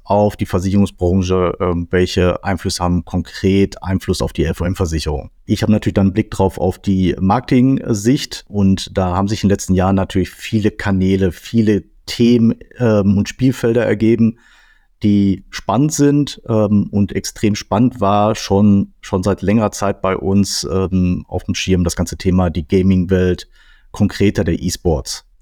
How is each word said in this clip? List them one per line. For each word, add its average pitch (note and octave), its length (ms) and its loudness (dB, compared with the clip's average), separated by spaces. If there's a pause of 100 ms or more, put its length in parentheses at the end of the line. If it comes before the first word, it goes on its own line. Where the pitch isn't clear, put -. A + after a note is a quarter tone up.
auf G#2 340 0
die G2+ 100 -4
Versicherungsbranche, F#2 1120 0
ähm, E2+ 320 -2
welche F2+ 520 0
Einflüsse F#2+ 400 -4
haben F2 220 0
konkret F#2+ 800 -2
Einfluss F#2 400 -2
auf - 100 -6
die D2 120 0
L E2 100 -4
V F2 100 -4
M-Versicherung. D#2+ 640 -4 (160)
Ich - 160 -2
habe G#2+ 100 0
natürlich G#2+ 220 0
dann G2 140 2
einen F#2 60 0
Blick G#2+ 180 -2
drauf - 260 0
auf - 220 -2
die F#2+ 400 0
Marketing-Sicht A#2+ 1300 0
und G2 500 0
da F2+ 180 -2
haben G2 120 0
sich G#2 160 -4
in G#2 60 2
den G2 40 4
letzten F#2+ 220 -2
Jahren F#2 200 2
natürlich F#2 360 -2
viele G#2+ 400 -2
Kanäle, F#2+ 600 0
viele G#2+ 520 0 (240)
Themen, A#2 480 2 (240)
ähm, G#2 400 2
und G2+ 100 -2
Spielfelder A#2+ 560 0
ergeben, A2 540 2 (640)
die G2+ 460 2
spannend C3 420 -2
sind, C#3+ 560 0
ähm, G#2 420 2
und G2+ 240 -2
extrem G2+ 400 -2
spannend A2 460 0
war G#2 340 2
schon, G2+ 680 2
schon F#2 220 -4
seit G2 180 0
längerer G#2 300 2
Zeit G2 300 -4
bei F#2+ 140 0
uns, G2 560 0
ähm, F2+ 560 0
auf - 160 -8
dem - 100 -6
Schirm F2+ 300 0
das E2+ 140 -2
ganze E2 200 -4
Thema, F#2 320 0
die D#2+ 160 -6
Gaming-Welt, F#2 840 2 (420)
konkreter G2 540 0
der E2+ 140 -2
E-Sports. - 680 -4 (160)